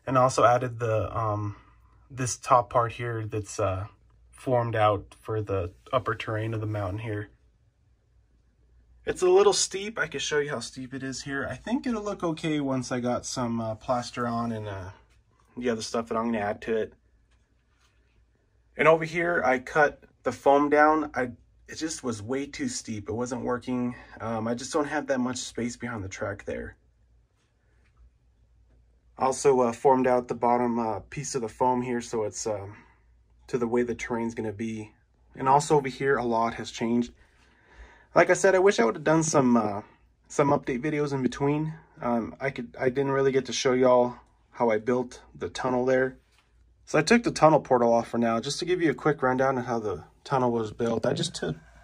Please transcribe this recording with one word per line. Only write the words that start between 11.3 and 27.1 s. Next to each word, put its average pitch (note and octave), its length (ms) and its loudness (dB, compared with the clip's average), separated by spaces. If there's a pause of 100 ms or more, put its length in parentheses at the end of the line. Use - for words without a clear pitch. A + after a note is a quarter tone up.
I B2+ 60 -8
think A#3 320 -4
it'll A3 160 -4
look G3+ 180 -6
okay D#3+ 380 -2
once C3 320 -2
I B2 80 -2
got A#2+ 260 -2
some, A#2 360 -4
uh, A2 140 -6
plaster A#2+ 520 -4
on A#2 240 -4
and, G#2+ 160 -8
uh, F#2+ 220 -10 (680)
the B2 140 -2
other A2+ 100 -2
stuff A#2 260 -6
that A2+ 80 -4
I'm A#2 160 0
gonna A2 60 -2
add G#2 240 -4
to A2+ 160 -2
it. G#2+ 160 -4 (1800)
And D3 100 4
over D#3+ 160 6
here, E3+ 400 -2
I B2+ 160 2
cut C#3+ 420 0 (220)
the C3 80 0
foam C#3+ 380 4
down. D3+ 440 4
I, B2+ 180 -4 (360)
it - 80 -14
just D#3+ 260 -8
was A2 200 -6
way C3 240 -6
too C#3 240 -6
steep. G#2+ 400 -10
It G#2 40 -6
wasn't A#2+ 280 -6
working. B2 520 -4 (280)
Um, A2 260 -4
I A#2 60 -2
just B2 180 -8
don't D3+ 140 0
have C#3+ 220 -4
that C3+ 120 0
much B2 200 -2
space A#2+ 360 -6
behind A#2+ 260 -8
the F#2+ 60 -10
track G2+ 380 -8
there. A#1+ 320 -10 (2500)